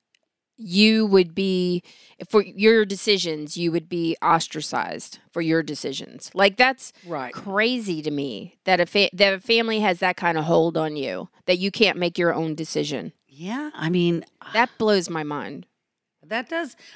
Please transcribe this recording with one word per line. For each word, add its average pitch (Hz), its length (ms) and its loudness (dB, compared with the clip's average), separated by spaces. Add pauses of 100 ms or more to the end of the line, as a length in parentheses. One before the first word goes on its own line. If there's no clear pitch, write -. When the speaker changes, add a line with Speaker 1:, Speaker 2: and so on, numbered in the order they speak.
(560)
Speaker 1:
you 220 500 4
would 185 280 4
be, 180 480 0 (460)
for 214 140 4
your 208 420 4
decisions, 175 720 -2
you 170 160 0
would 170 160 -2
be 165 340 -2
ostracized 156 960 -2 (140)
for 175 80 -6
your 165 240 2
decisions. 139 680 -10
Like, 196 240 4
that's 254 360 0 (140)
Speaker 2:
Right. 143 260 -8
Speaker 1:
crazy 202 680 -2
to 151 80 -4
me 139 540 -8
that 185 160 4
a 175 60 2
fa-, 202 260 2
that 196 220 4
a 185 60 -8
family 226 400 0
has 190 180 2
that 185 180 0
kind 170 220 0
of 151 60 -2
hold 165 320 2
on 156 200 -2
you, 104 320 -6 (180)
that 180 120 2
you 190 140 -2
can't 202 260 2
make 175 200 -2
your 170 140 2
own 156 220 -2
decision. 151 580 -6 (140)
Speaker 2:
Yeah, 214 480 -10
I 156 160 -4
mean, 175 340 2 (280)
Speaker 1:
That 240 260 2
blows 202 320 2
my 160 140 -6
mind. 147 420 -8 (580)
Speaker 2:
That 220 240 -8
does. 330 280 -6 (200)